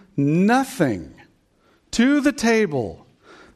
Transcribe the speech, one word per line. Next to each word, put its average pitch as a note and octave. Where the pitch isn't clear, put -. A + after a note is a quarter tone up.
nothing D#3
to C#4
the C#4
table F#3